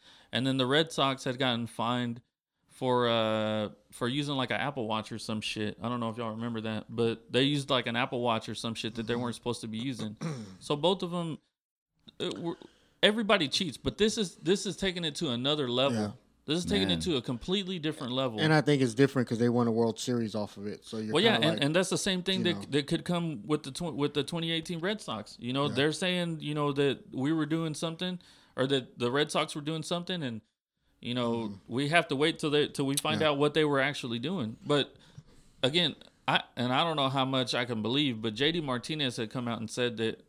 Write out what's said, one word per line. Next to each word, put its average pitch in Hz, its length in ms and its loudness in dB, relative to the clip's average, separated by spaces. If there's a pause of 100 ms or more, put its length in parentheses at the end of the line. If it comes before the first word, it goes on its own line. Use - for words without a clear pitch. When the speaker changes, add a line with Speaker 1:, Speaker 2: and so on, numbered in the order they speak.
(320)
Speaker 1:
And 127 160 0
then 131 80 2
the 131 100 2
Red 151 280 2
Sox 135 320 0
had 123 120 -2
gotten 120 300 0
fined 120 540 -2 (480)
for, 123 400 4
uh, 110 600 2 (220)
for - 160 -4
using, 143 280 -2
like, 127 160 -2
an 107 100 0
Apple 135 260 -2
Watch 107 240 -2
or 113 80 -8
some 110 220 -4
shit. 107 400 -4
I 113 80 -4
don't 123 100 -4
know 117 100 -2
if 107 80 -6
y'all 117 140 -4
remember 113 300 -6
that, 110 280 -4
but 113 400 0
they 127 140 4
used, 139 260 0
like, 127 180 2
an 117 100 -2
Apple 127 240 0
Watch 113 260 2
or 110 80 -6
some 117 180 -4
shit 110 220 -6
that 113 120 -4
they 120 100 0
weren't 120 180 -4
supposed 120 260 -4
to 113 60 -8
be 110 100 -6
using. 113 440 -4
<clears throat> 113 380 -8
So - 180 -2
both 180 260 2
of 170 100 -6
'em, 170 240 -6 (800)
it 170 180 -4
were, 170 180 -6 (480)
everybody 202 460 4
cheats, 160 280 -2
but - 200 -4
this 214 200 4
is, 196 200 -4
this 185 280 0
is 196 120 -4
taking 180 260 -2
it 151 120 -4
to 160 160 -2
another 131 380 0
level. 123 320 2
Speaker 2:
Yeah. 104 100 -2 (360)
Speaker 1:
This 156 120 0
is 175 60 -4
taking 190 240 2
Speaker 3:
Man. 170 100 0
Speaker 1:
it - 60 -4
to 170 120 2
a 120 60 -2
completely 185 560 -2
different 143 340 -4
level. 127 260 0
Speaker 2:
And 156 140 6
I 156 80 8
think 147 220 4
it's 117 100 2
different 131 340 4
'cause 117 120 0
they 120 100 6
won 120 180 4
a 117 40 2
World 113 280 2
Series 117 360 -2
off 104 220 -4
of 101 100 -10
it. - 180 -10
So 113 140 -10
you're 110 140 -4
Speaker 1:
Well, 165 100 4
yeah, 220 100 6
Speaker 2:
kinda 156 140 2
Speaker 1:
and, 165 100 2
Speaker 2:
like, 143 80 0
Speaker 1:
and 156 100 2
that's 185 140 4
the 170 80 0
same 185 240 0
thing 190 240 -2
Speaker 2:
you 202 80 2
Speaker 1:
that, - 20 0
Speaker 2:
know. 202 140 -8
Speaker 1:
that 147 180 0
could 165 160 -2
come 170 440 -2
with 151 160 0
the 156 80 -10
tw-, 156 240 -6
with 143 180 0
the 147 100 0
twenty 165 280 -4
eighteen 165 280 -4
Red 202 220 -2
Sox. 107 380 -8
You 123 140 -4
know, 139 160 2
Speaker 2:
Yeah. 123 40 -4
Speaker 1:
they're 139 180 4
saying, 170 500 -2
you 147 120 -4
know, 147 200 2
that 135 260 2 (120)
we 135 220 0
were 156 140 2
doing 160 260 -2
something, 175 460 -4 (360)
or 127 120 2
that 135 320 0
the 120 120 2
Red 147 200 2
Sox 156 240 -2
were 156 60 -4
doing 156 200 -4
something, 175 400 -4
and, 117 200 -4 (600)
you 120 140 -4
know, 120 180 2
Speaker 2:
Mm-hmm. 107 400 -6
Speaker 1:
we 135 160 0
have 165 200 4
to 143 60 2
wait 160 220 2
till 156 140 -2
they, 147 160 4
till - 180 -2
we 139 100 0
find 151 260 0
Speaker 2:
Yeah. 156 80 6
Speaker 1:
out 143 100 2
what 147 160 4
they 156 100 6
were 143 140 2
actually 131 400 -2
doing. 127 440 -4
But 143 320 2 (680)
again, 147 320 2 (320)
I, 160 160 2 (120)
and 123 180 -2
I 143 100 2
don't 165 120 0
know 135 140 2
how 131 160 0
much 131 300 0
I 123 100 0
can 117 160 -4
believe, 123 400 0
but 113 140 -2
J 139 160 2
D 170 100 -2
Martinez 135 560 -4
had 113 140 -4
come 123 160 -4
out 113 120 -4
and 107 100 -6
said 120 280 -2
that 113 320 -2